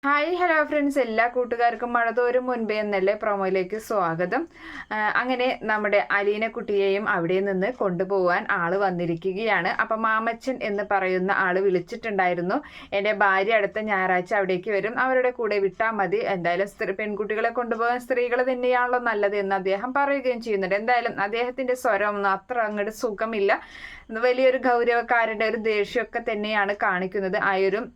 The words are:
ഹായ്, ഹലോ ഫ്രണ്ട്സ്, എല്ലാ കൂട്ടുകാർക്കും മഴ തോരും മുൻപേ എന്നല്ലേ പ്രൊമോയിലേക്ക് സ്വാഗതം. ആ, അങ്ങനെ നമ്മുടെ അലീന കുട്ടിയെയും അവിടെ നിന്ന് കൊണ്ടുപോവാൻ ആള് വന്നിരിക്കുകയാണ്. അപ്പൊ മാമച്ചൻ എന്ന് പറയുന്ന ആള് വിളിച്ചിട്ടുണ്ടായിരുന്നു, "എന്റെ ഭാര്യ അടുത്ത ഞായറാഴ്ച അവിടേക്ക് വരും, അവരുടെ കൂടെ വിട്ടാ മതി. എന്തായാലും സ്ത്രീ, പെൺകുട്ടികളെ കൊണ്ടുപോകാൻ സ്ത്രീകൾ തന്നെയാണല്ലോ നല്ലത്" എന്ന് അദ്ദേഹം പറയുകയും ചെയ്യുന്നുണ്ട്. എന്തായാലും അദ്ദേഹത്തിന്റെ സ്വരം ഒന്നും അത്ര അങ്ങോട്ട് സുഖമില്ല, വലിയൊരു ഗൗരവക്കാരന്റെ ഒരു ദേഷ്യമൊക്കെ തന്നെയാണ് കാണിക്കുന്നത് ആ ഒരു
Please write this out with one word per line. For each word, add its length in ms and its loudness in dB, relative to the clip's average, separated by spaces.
ഹായ്, 280 2
ഹലോ 300 4
ഫ്രണ്ട്സ്, 340 0
എല്ലാ 280 2
കൂട്ടുകാർക്കും 640 0
മഴ 180 2
തോരും 360 2
മുൻപേ 280 -2
എന്നല്ലേ 480 2
പ്രൊമോയിലേക്ക് 540 0
സ്വാഗതം. 720 0
ആ, 40 -4
അങ്ങനെ 460 0
നമ്മുടെ 480 0
അലീന 360 2
കുട്ടിയെയും 640 0
അവിടെ 320 2
നിന്ന് 320 0
കൊണ്ടുപോവാൻ 760 0
ആള് 280 -2
വന്നിരിക്കുകയാണ്. 920 -2
അപ്പൊ 280 -2
മാമച്ചൻ 680 -2
എന്ന് 280 -2
പറയുന്ന 420 2
ആള് 280 2
വിളിച്ചിട്ടുണ്ടായിരുന്നു, 920 0
"എന്റെ 200 0
ഭാര്യ 420 4
അടുത്ത 260 2
ഞായറാഴ്ച 540 0
അവിടേക്ക് 360 0
വരും, 280 -2
അവരുടെ 320 2
കൂടെ 280 -2
വിട്ടാ 320 0
മതി. 260 0
എന്തായാലും 520 0
സ്ത്രീ, 240 -6
പെൺകുട്ടികളെ 560 -2
കൊണ്ടുപോകാൻ 520 -2
സ്ത്രീകൾ 520 0
തന്നെയാണല്ലോ 460 2
നല്ലത്" 380 0
എന്ന് 180 0
അദ്ദേഹം 420 -2
പറയുകയും 440 0
ചെയ്യുന്നുണ്ട്. 340 0
എന്തായാലും 460 0
അദ്ദേഹത്തിന്റെ 540 -2
സ്വരം 340 0
ഒന്നും 220 0
അത്ര 280 -2
അങ്ങോട്ട് 320 -2
സുഖമില്ല, 680 0
വലിയൊരു 480 2
ഗൗരവക്കാരന്റെ 880 2
ഒരു 100 0
ദേഷ്യമൊക്കെ 760 -2
തന്നെയാണ് 500 0
കാണിക്കുന്നത് 540 -2
ആ 180 2
ഒരു 420 0